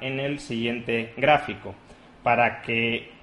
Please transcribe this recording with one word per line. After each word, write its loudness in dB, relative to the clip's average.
en -4
el -4
siguiente -4
gráfico. 2
Para 4
que -2